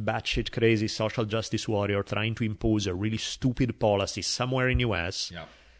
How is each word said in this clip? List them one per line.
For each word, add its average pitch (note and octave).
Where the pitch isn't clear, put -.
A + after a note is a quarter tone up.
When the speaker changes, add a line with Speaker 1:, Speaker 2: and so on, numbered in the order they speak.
Speaker 1:
batshit A2
crazy A2+
social A2
justice A2
warrior G2+
trying A2
to A#2
impose G#2+
a F2+
really A2
stupid -
policy G2+
somewhere B2+
in B2
U A2+
S, F2
Speaker 2:
Yeah. E2